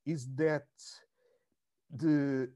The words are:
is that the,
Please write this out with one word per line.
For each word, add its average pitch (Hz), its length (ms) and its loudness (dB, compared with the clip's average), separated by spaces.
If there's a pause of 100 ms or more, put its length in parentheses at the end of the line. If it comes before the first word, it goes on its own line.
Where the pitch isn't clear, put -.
is 139 300 -4
that 151 300 0 (1300)
the, 139 600 2